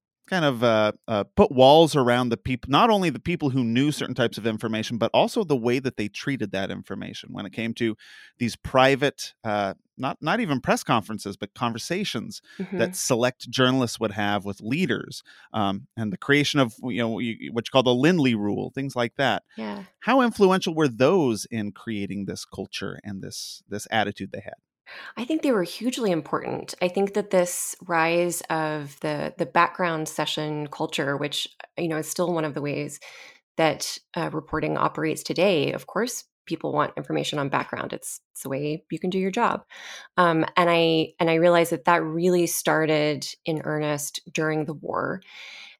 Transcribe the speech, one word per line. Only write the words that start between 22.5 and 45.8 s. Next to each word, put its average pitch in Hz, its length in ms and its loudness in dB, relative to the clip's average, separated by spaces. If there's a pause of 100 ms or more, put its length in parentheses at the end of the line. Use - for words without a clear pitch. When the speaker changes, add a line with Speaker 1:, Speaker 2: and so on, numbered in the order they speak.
Speaker 1:
and 98 180 -10
this, - 460 -14
this 101 220 -8
attitude 104 420 -2
they - 80 -10
had? - 140 -14 (640)
Speaker 2:
I 226 80 -6
think 320 160 -2
they 285 120 2
were 202 100 2
hugely 226 480 -2
important. 143 720 -4
I 180 60 2
think 196 260 -2
that 202 160 -2
this 180 440 0 (120)
rise 170 640 2
of 151 500 -2
the, 151 380 -4
the 175 80 -2
background 165 600 2
session 151 600 -4
culture, 147 500 -4
which, 143 320 -4 (300)
you 170 100 -2
know, 156 100 -2
is 156 120 -6
still 180 240 -2
one 160 100 0
of 151 80 -4
the 147 80 -6
ways 147 400 -6 (560)
that, - 400 0 (180)
uh, 160 180 -4
reporting 156 440 -4
operates 156 460 -2
today. 156 500 2
Of - 140 -8
course, - 380 -6 (220)
people 156 260 -6
want 147 240 0
information 147 420 -4
on 139 100 -2
background. - 460 -4
It's, - 260 -12 (120)
it's - 100 -16
the 135 80 -8
way 147 400 -4
you 170 80 -6
can 185 100 -4
do 190 120 -2
your 190 100 0
job. 220 340 -2 (540)
Um, 165 260 6 (120)
and 175 120 4
I, 165 500 4
and 165 120 2
I 165 40 4
realized 170 380 6
that 165 140 -4
that 175 160 6
really 170 460 2
started 151 760 2 (220)
in 156 180 -2
earnest 151 560 -4 (100)
during 156 340 -2
the 156 100 -8
war. - 480 -4 (580)